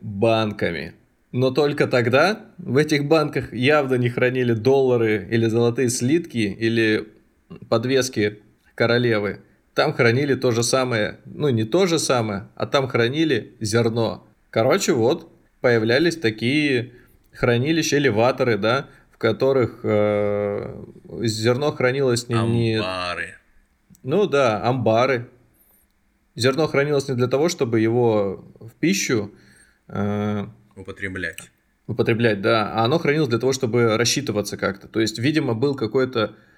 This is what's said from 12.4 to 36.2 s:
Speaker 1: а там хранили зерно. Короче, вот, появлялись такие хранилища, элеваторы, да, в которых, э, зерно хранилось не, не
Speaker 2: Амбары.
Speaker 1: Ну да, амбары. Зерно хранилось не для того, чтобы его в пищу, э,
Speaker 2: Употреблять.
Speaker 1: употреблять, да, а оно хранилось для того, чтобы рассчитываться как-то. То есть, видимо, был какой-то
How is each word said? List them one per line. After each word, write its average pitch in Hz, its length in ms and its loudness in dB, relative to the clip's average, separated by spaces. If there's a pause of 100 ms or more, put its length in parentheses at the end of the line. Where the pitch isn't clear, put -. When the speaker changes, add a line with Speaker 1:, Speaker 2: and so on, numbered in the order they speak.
Speaker 1:
а - 100 -6
там 135 220 0
хранили 123 720 -2
зерно. 113 680 0 (240)
Короче, 156 440 2
вот, 131 360 0 (300)
появлялись 123 560 2
такие 120 800 -2 (400)
хранилища, 139 640 0
элеваторы, 123 600 2
да, 113 300 0 (240)
в - 60 -20
которых, 120 680 0
э, 104 960 -2 (420)
зерно 120 500 0
хранилось 127 560 0
не, 117 60 -2
не 117 400 0
Speaker 2:
Амбары. 90 600 -6 (680)
Speaker 1:
Ну 175 240 0
да, 131 360 2
амбары. 120 640 2 (1080)
Зерно 139 320 2
хранилось 143 420 0
не 131 60 -2
для 120 120 0
того, 135 220 2
чтобы 120 320 0
его 110 640 0 (140)
в 113 200 -20
пищу, 143 520 -2 (580)
э, 104 560 -4 (300)
Speaker 2:
Употреблять. 92 600 -10 (500)
Speaker 1:
употреблять, 117 540 0
да, 110 320 0
а 110 120 0
оно 151 140 2
хранилось 147 300 0
для 117 100 0
того, 131 140 0
чтобы 117 440 0
рассчитываться 113 600 -2
как-то. 98 300 -6
То - 120 -4
есть, 110 180 -2
видимо, 135 380 0
был 139 200 0
какой-то 117 600 -2 (220)